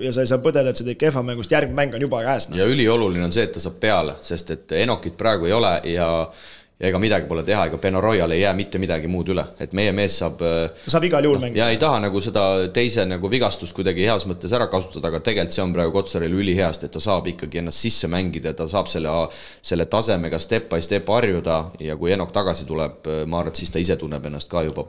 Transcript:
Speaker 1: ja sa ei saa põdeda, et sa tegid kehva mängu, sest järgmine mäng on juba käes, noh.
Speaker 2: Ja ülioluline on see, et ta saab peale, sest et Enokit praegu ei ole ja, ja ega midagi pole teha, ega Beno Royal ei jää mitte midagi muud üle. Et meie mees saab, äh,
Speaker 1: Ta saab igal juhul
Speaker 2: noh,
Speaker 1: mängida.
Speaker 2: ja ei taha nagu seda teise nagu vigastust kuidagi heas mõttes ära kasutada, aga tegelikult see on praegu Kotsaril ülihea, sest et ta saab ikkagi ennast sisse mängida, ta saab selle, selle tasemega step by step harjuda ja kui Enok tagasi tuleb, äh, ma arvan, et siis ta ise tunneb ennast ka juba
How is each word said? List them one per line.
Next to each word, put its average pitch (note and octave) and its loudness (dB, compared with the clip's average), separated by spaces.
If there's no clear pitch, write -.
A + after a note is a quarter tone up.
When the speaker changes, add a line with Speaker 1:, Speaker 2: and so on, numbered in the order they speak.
Speaker 1:
ja B2+ -2
sa B2+ 2
ei A2+ 0
saa B2+ 4
põdeda, C#3 4
et - -4
sa A#2+ -4
tegid A#2+ -6
kehva C3+ 2
mängu, A#2+ -6
sest D#3 2
järgmine C#3 0
mäng C3+ -2
on C#3 0
juba A#2+ -2
käes, B2+ 0
noh. F2+ 0
Speaker 2:
Ja G#2 6
ülioluline A2 4
on F2 -2
see, G#2+ 2
et - -10
ta F#2 -6
saab - -10
peale, E2+ 2
sest - -6
et - -4
Enokit G2 -2
praegu G2 2
ei G#2+ 4
ole G2 4
ja, E2+ 2
ja F#2 2
ega F#2 2
midagi F#2+ 2
pole E2 -2
teha, F#2 2
ega - -4
Beno F#2+ 0
Royal G2 4
ei E2+ 2
jää G2 4
mitte F#2+ -4
midagi E2 -2
muud F2 -2
üle. E2+ 0
Et D2 -8
meie G2+ 2
mees G2 0
saab, E2+ -4
äh, E2 2
Speaker 1:
Ta - 0
saab E3 2
igal D3+ 2
juhul C#3+ 4
Speaker 2:
noh, B2+ -4
Speaker 1:
mängida. A2+ 0
Speaker 2:
ja A#2 4
ei A2+ 4
taha C#3 4
nagu G2+ 0
seda G2+ 4
teise A#2 2
nagu F#2 -2
vigastust G#2+ 0
kuidagi F#2 2
heas G#2 2
mõttes F2+ -6
ära A#2 2
kasutada, E2 -2
aga D#2 -2
tegelikult G2 0
see G2+ -2
on F2+ 0
praegu E2 2
Kotsaril E2+ 0
ülihea, F#2 2
sest E2+ -8
et - -12
ta - -4
saab F#2 0
ikkagi E2+ -8
ennast E2+ -2
sisse G2 0
mängida, D#2+ -2
ta D#2+ -4
saab F#2+ 0
selle, D#2+ -2
selle E2+ 0
tasemega F2 0
step - -4
by E2+ 0
step G2+ -2
harjuda F2 0
ja D#2 -6
kui F2+ 2
Enok F2 -6
tagasi E2+ -2
tuleb, D#2 -4
äh, D#2 -4
ma E2+ -2
arvan, D#2+ -4
et - -2
siis F2 -6
ta - -6
ise F2+ 0
tunneb D2+ -6
ennast D2 -10
ka E2+ 0
juba D2+ -6